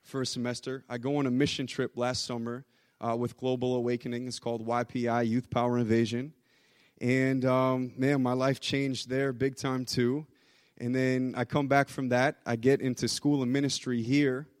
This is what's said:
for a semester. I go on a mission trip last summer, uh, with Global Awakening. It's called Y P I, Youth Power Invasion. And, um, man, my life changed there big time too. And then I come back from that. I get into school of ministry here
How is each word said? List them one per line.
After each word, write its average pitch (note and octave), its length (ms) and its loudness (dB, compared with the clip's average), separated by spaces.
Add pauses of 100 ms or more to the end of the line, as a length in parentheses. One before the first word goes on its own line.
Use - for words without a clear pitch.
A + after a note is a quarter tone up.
for C3+ 160 -8
a B2 60 -2
semester. B2 600 -6
I B2 100 -8
go C3+ 180 -2
on C#3+ 100 2
a B2+ 40 2
mission C3 360 0
trip B2 300 -4
last B2 300 -2
summer, A#2+ 400 -8 (340)
uh, A2+ 160 0
with A#2+ 220 -2
Global B2+ 360 0
Awakening. A#2+ 540 -2
It's A#2+ 100 -10
called A#2 260 -6
Y A#2+ 200 0
P A#2+ 240 -2
I, A#2 140 2
Youth A#2+ 260 0
Power B2 300 2
Invasion. A#2 560 0 (680)
And, C3 460 2
um, B2+ 500 2
man, C3+ 260 2
my B2 120 2
life C3 260 0
changed C#3 480 -2
there C3+ 240 0
big B2+ 240 -2
time C3 280 -4
too. B2 420 0 (520)
And B2 160 -4
then C3 420 0
I B2 80 0
come C#3+ 240 -2
back C#3 200 4
from C3 220 -4
that. C3 260 2 (100)
I A#2 100 0
get C3 240 4
into B2 280 -2
school D3 340 2
of B2 60 0
ministry C3 540 -2
here C3+ 440 0 (140)